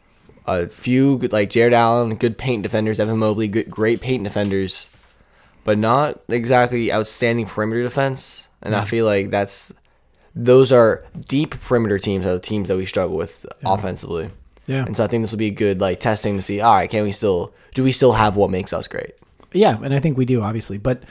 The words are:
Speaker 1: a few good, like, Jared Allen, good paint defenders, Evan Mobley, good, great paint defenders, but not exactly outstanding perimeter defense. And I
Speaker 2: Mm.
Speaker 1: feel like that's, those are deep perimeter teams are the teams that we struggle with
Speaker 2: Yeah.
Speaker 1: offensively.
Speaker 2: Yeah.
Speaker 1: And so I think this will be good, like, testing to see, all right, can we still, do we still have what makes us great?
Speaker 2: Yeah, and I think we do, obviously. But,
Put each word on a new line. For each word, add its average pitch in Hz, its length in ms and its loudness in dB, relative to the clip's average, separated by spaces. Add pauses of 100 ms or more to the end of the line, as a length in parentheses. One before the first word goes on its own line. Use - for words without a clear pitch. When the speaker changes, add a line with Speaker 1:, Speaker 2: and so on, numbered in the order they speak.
(480)
Speaker 1:
a 90 200 -2
few 131 520 2
good, 123 120 -4
like, 104 200 0
Jared 120 220 4
Allen, 117 420 4
good 113 240 -2
paint 120 240 -4
defenders, 110 360 -2
Evan 110 200 0
Mobley, 107 280 0
good, 104 220 -2
great 110 320 0
paint 127 220 -2
defenders, 98 640 -2 (720)
but 107 140 2
not 123 420 2 (100)
exactly 123 600 0
outstanding 117 540 -2
perimeter 110 380 -4
defense. 131 640 -4 (160)
And 107 120 -4
I 98 60 0
Speaker 2:
Mm. 92 60 -6
Speaker 1:
feel 113 180 0
like 101 240 0
that's, 101 420 -4 (640)
those 123 360 6
are 117 320 6 (240)
deep 151 240 -2 (100)
perimeter 110 380 0
teams 95 260 -2
are 90 80 0
the 90 60 -2
teams 101 300 -4
that 92 80 0
we 92 100 -4
struggle 90 280 -2
with 87 300 -8 (180)
Speaker 2:
Yeah. 95 100 0
Speaker 1:
offensively. 95 560 -6 (360)
Speaker 2:
Yeah. 135 180 -4
Speaker 1:
And 113 140 -6
so 113 60 0
I 104 40 0
think 117 160 -2
this 104 80 -6
will 110 60 -6
be 107 140 -2
good, 98 280 -2
like, 92 200 -2
testing 107 360 -2
to 95 60 -4
see, 101 180 -6
all 110 140 6
right, 90 160 2
can 107 140 0
we 101 80 -2
still, 95 420 -2 (220)
do 131 80 0
we 131 80 4
still 127 220 4
have 104 220 2
what 98 140 4
makes 92 240 -4
us - 140 -6
great? - 260 -10 (400)
Speaker 2:
Yeah, 180 300 4
and 135 100 -2
I 139 60 2
think 139 180 0
we 131 80 2
do, 123 160 0
obviously. 104 380 -6
But, 123 320 -4